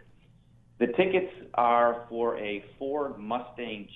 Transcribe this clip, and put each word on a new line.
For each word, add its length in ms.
The 100
tickets 460
are 520
for 300
a 260
Ford 380
Mustang 800